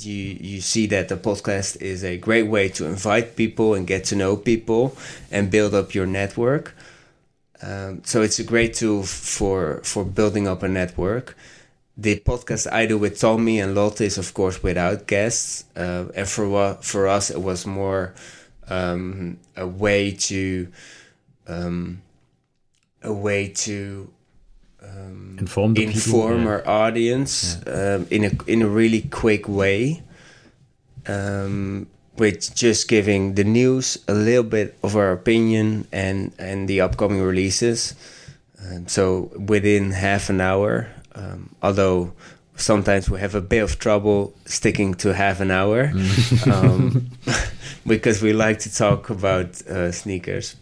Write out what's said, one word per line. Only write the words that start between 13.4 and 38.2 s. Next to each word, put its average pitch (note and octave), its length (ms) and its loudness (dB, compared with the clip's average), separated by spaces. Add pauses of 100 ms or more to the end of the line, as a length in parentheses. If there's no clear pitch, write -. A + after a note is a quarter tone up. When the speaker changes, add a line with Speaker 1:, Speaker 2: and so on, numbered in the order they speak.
Speaker 1:
and G2 160 0
Lotte G#2 240 2
is, G2+ 180 0
of F#2 160 -6
course, F#2 280 0
without F2+ 440 0
guests, - 580 -2 (120)
uh, F2+ 300 -4 (100)
and G2 120 -4
for G#2 200 -2
wa-, G2 320 2
for G2 260 0
us, G2 240 2
it E2+ 100 -6
was F#2 260 -4
more, F#2+ 460 -4 (560)
um, F#2 680 -4 (180)
a F#2 100 -8
way G2+ 460 0
to, F#2 540 -4 (800)
um, F2 560 -6 (1000)
a A2+ 100 -6
way G2+ 360 -2
to, G2 640 -8 (720)
um, G2 560 -16
Speaker 2:
Inform G2+ 340 2
the A2 140 4
people, G#2+ 80 -4 (320)
Speaker 1:
inform A#2 160 2
Speaker 2:
yeah. A2 80 2
Speaker 1:
our G#2 180 -2
audience, A2+ 880 0 (100)
Speaker 2:
Yeah. G2 280 0
Speaker 1:
um, F2+ 160 -2
in G#2+ 140 2
a, G2 60 4 (160)
in A2+ 140 4
a G#2+ 80 4
really A2+ 320 4
quick - 480 0
way, G2+ 540 0 (1040)
um, G2 800 -4 (300)
with G#2 380 2
just A2+ 340 2
giving G2 460 4
the G2+ 100 4
news, B2+ 600 2
a G#2 80 2
little A2+ 300 4
bit G#2+ 380 -2
of G2+ 140 0
our G2+ 160 4
opinion, A2 800 2
and, F#2+ 460 -2
and G2 300 -6
the F#2+ 120 2
upcoming G2 420 2
releases. F#2+ 720 0 (680)